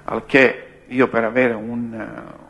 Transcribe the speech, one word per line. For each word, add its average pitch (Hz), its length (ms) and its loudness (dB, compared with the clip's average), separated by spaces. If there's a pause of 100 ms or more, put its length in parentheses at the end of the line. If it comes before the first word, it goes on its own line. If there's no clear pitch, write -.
al - 220 -6
che - 640 2
io 127 180 4
per 117 160 -2
avere 117 320 0
un, 113 540 -8 (420)